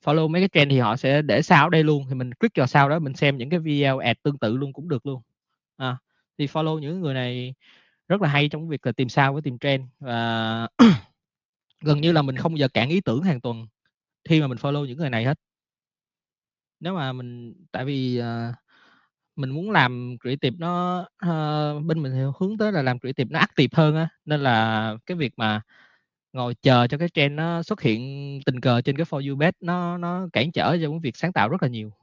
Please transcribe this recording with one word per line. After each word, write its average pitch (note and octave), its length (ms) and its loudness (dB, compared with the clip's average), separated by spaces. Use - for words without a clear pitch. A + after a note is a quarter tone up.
follow D#3+ 240 4
mấy E3+ 140 2
cái G3 100 4
trend C#3+ 180 4
thì C3+ 80 6
họ A2+ 180 2
sẽ C#3 260 2
để F#3+ 200 2
sao D#3 240 8
ở F3 40 0
đây D#3+ 140 6
luôn. D3 240 2
Thì C3+ 60 -4
mình B2+ 200 -6
click - 220 0
vào C3+ 100 4
sao C#3 220 4
đó, D#3 100 2
mình D3 160 -4
xem C#3+ 220 2
những B2+ 140 -6
cái F3 100 0
video C#3+ 380 0
ad A#2 240 0
tương C#3+ 160 -2
tự A2+ 180 0
luôn C#3 160 -4
cũng E3 160 -14
được C#3 180 -4
luôn. C3 160 -8
À, B2+ 200 -4
thì D3 80 0
follow D#3+ 320 -2
những D#3 220 -6
người C#3+ 140 -2
này B2+ 400 -6
rất G3+ 140 2
là E3 60 2
hay D3 200 2
trong D#3 200 -8
việc D3 180 -6
là A#2+ 60 -2
tìm B2+ 160 0
sao C#3 240 2
với D3+ 100 -4
tìm B2+ 160 -6
trend. C3+ 260 -2
Và A2+ 680 -2
<clears throat> - 1000 0
gần D3 200 2
như E3 120 4
là D#3 100 4
mình C3+ 140 -2
không E3 220 -2
giờ C3+ 100 2
cạn A#2 200 0
ý F3+ 120 2
tưởng B2+ 220 0
hàng D#3 180 0
tuần A2+ 260 -8
khi D#3+ 120 6
mà D3 60 2
mình B2 120 -4
follow C#3+ 260 -2
những C3 140 -10
người D#3 120 -2
này A2+ 140 0
hết. C#3 140 0
Nếu F3 140 -6
mà C3+ 180 -4
mình, A#2+ 420 -12
tại B2+ 120 -6
vì, C3 340 -2
ờ, A#2 340 -4
mình C3 140 -4
muốn E3+ 200 -6
làm B2 500 0
creative B2+ 380 -2
nó, F3 480 -2
ờ, D3+ 640 -2
bên D#3+ 220 -2
mình C3 100 -4
thì C3 80 -2
hướng G3+ 180 -2
tới G#3+ 140 0
là D#3+ 100 0
làm B2+ 160 0
creative B2+ 320 -4
nó D#3 80 -4
active C3 340 2
hơn D#3 240 4
á. D#3+ 120 0
Nên D3+ 160 -2
là A2 560 2
cái F3+ 100 -8
việc D3 200 -4
mà G#2+ 240 0
ngồi B2 220 -4
chờ B2 320 6
cho C#3+ 120 -2
cái E3+ 100 -2
trend D3 260 0
nó E3 280 -2
xuất G#3 180 -4
hiện C#3 680 -4
tình B2+ 140 -10
cờ A#2+ 200 2
trên C3+ 160 -2
cái D#3+ 80 -2
For C#3 260 -6
You C#3 100 -4
page F3 200 2
nó, F3 380 -4
nó F3 340 -4
cản D3 200 0
trở B2 300 0
cho D3 80 -2
cái D#3+ 120 -6
việc A#2+ 140 -6
sáng F3 160 -4
tạo G#3 160 2
rất F#3 140 -2
là C#3 60 0
nhiều. G#2+ 240 -8